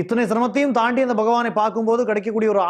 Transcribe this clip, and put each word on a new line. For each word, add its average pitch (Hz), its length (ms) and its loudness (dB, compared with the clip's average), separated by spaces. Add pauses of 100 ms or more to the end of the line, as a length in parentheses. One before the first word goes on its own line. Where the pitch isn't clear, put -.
இத்தனை 233 260 0
சிரமத்தையும் 247 480 0
தாண்டி 240 280 0
அந்த 247 160 -2
பகவானை 233 280 2 (120)
பார்க்கும்போது 226 480 0
கிடைக்கக்கூடிய 214 440 0
ஒரு 196 160 2